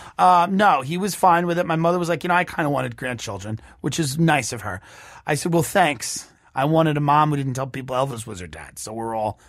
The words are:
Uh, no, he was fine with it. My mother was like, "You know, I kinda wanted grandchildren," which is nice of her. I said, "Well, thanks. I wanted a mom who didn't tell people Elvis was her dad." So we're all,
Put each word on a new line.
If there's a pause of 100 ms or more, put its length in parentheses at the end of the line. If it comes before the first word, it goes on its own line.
(180)
Uh,
no,
he
was
fine
with
it.
My
mother
was
like,
"You
know,
I
kinda
wanted
grandchildren," (220)
which
is
nice
of
her. (460)
I
said,
"Well,
thanks. (280)
I
wanted
a
mom
who
didn't
tell
people
Elvis
was
her
dad."
So
we're
all,